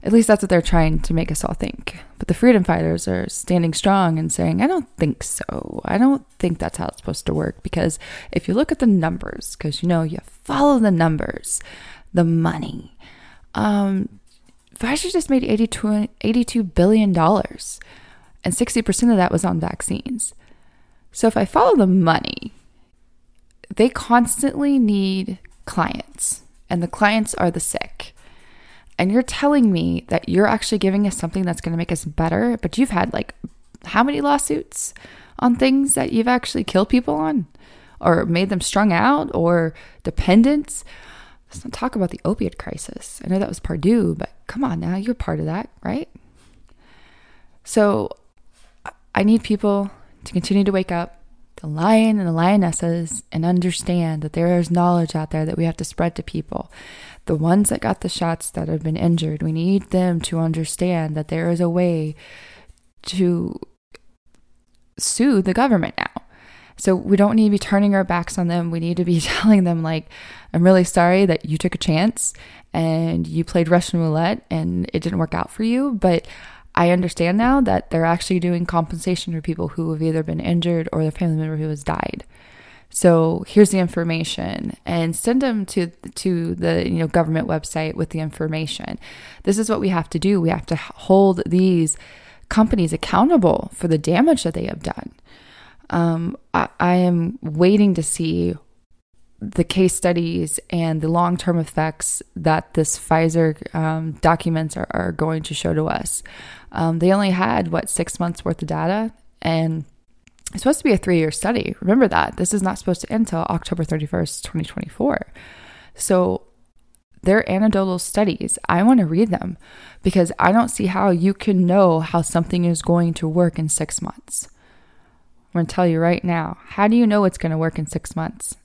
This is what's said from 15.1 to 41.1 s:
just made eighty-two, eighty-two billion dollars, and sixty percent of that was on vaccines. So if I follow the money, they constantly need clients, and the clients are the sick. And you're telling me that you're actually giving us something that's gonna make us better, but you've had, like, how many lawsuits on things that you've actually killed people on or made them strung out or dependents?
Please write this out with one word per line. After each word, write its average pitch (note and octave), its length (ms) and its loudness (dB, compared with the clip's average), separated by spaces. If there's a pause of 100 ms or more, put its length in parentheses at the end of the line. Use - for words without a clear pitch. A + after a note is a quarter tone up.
just F4 180 -2
made C4 140 2
eighty-two, G#3+ 640 0 (140)
eighty-two A#3 420 0
billion G3 480 4
dollars, - 680 0 (680)
and F3+ 100 -2
sixty A#3 280 0
percent A#3+ 280 2
of G#3+ 60 4
that F3+ 140 4
was - 120 0
on F3 160 0
vaccines. - 760 -6 (760)
So - 160 0
if A3 80 2
I G#3 100 2
follow A4 300 4
the G#3 120 6
money, E3 680 2 (1200)
they A3+ 140 4
constantly C4+ 880 0
need F#3+ 640 0 (260)
clients, - 760 -6 (260)
and F3+ 140 -2
the F3 40 -4
clients G#3+ 460 0
are F3+ 160 0
the E3+ 100 -6
sick. - 540 -8 (840)
And F#3 120 2
you're A#3+ 100 4
telling C#4 500 2
me E3+ 360 -2
that - 200 -2
you're F#3 200 4
actually A3 320 0
giving G3 260 0
us F#3+ 100 -2
something F#3+ 280 -4
that's F3 180 -4
gonna E3 160 -4
make E3+ 140 -4
us E3 120 -4
better, F3+ 580 0
but - 160 -4
you've B3+ 120 2
had, - 240 -2
like, - 220 -8 (500)
how - 180 0
many C#4+ 180 -2
lawsuits - 720 -2 (460)
on B3 160 2
things C4+ 380 2
that - 180 -2
you've A3+ 160 2
actually B3 360 0
killed G3 260 0
people - 240 2
on D4+ 320 0 (560)
or E3+ 240 4
made E3+ 240 0
them F#3+ 120 -2
strung G3+ 300 2
out C4+ 440 2
or E3 380 2 (300)
dependents? A#3 800 2 (640)